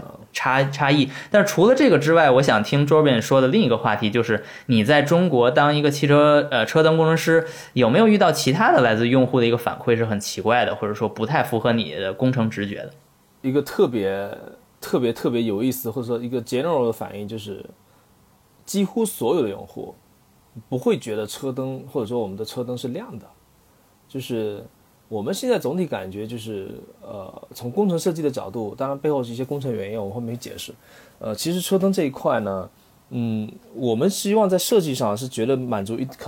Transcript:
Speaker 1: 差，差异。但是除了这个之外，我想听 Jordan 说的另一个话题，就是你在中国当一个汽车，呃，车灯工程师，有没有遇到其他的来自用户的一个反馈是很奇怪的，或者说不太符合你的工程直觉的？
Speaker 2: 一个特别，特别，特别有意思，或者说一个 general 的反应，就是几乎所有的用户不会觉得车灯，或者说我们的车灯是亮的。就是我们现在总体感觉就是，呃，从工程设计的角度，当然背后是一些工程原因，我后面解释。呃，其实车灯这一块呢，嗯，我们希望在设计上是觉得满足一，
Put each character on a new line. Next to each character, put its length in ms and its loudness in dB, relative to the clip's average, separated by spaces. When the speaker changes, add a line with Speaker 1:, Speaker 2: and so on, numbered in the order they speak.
Speaker 1:
差， 400 0
差 180 0
异。 220 4
但 120 6
是 120 0
除 140 6
了 80 6
这 140 4
个 100 6
之 140 2
外， 180 6
我 100 6
想 220 2
听 240 2
Jordan 320 6
说 220 4
的 80 4
另 140 4
一 40 2
个 100 2
话 200 0
题， 120 0
就 140 0
是 220 -2
你 180 4
在 160 4
中 260 2
国 240 4
当 240 4
一 60 2
个 100 2
汽 160 -2
车， 440 6
呃， 140 2
车 160 2
灯 140 6
工 100 4
程 120 4
师， 280 2
有 160 4
没 100 4
有 80 6
遇 100 6
到 140 6
其 220 0
他 180 4
的 80 6
来 160 4
自 140 0
用 180 4
户 140 2
的 40 4
一 60 4
个 60 2
反 200 -4
馈 200 0
是 80 0
很 120 -2
奇 220 -8
怪 240 2
的， 100 -2
或 140 -4
者 60 -4
说 160 -2
不 160 -4
太 180 0
符 160 -2
合 140 0
你 220 -2
的 180 -4
工 180 0
程 180 0
直 160 -4
觉 120 -8
的？ 140 -14
Speaker 2:
一 100 -4
个 100 2
特 280 0
别， 400 -4
特 180 -4
别， 140 0
特 180 -4
别 140 0
有 180 -2
意 80 0
思， 220 -6
或 100 -6
者 60 -8
说 100 -4
一 120 -8
个 120 -4
general 440 -2
的 80 0
反 260 -10
应， 80 -10
就 100 -10
是 240 -12
几 200 0
乎 200 -2
所 300 -2
有 80 2
的 60 -2
用 180 -8
户 260 -14
不 100 -4
会 220 0
觉 160 -8
得 100 -4
车 240 -10
灯， 400 -8
或 120 -4
者 40 -4
说 140 -4
我 80 -4
们 80 -10
的 80 -8
车 180 -10
灯 160 -8
是 120 -8
亮 280 -12
的。 80 -16
就 140 -10
是 420 -6
我 140 -6
们 120 -4
现 160 -4
在 80 2
总 200 -4
体 100 -2
感 240 -8
觉 160 -8
就 100 -10
是， 320 -10
呃， 400 -16
从 180 -10
工 160 0
程 100 0
设 140 -2
计 100 -6
的 80 0
角 200 -8
度， 280 -8
当 120 -4
然 100 -6
背 100 -2
后 140 0
是 80 -8
一 40 -10
些 100 -6
工 160 -8
程 120 -6
原 200 -6
因， 40 -6
我 120 -6
后 100 -8
面 180 -8
解 200 -14
释。 160 -14
呃， 140 -8
其 200 -4
实 80 -2
车 180 0
灯 100 2
这 140 0
一 60 0
块 320 -2
呢， 280 -6
嗯， 380 -4
我 220 0
们 140 2
希 260 -2
望 140 4
在 80 2
设 240 2
计 120 -2
上 220 -2
是 100 -8
觉 200 -4
得 100 2
满 300 -4
足 120 -6
一， 80 -4